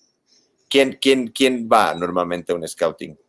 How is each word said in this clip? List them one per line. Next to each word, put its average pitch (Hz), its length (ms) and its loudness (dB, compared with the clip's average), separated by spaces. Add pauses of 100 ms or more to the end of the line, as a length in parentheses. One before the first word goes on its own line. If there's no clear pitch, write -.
(680)
¿Quién, 135 300 2
quién, 131 280 2
quién 123 440 -2
va 98 220 4
normalmente 87 600 -4
a - 20 -4
un 82 120 -8
scouting? - 600 -6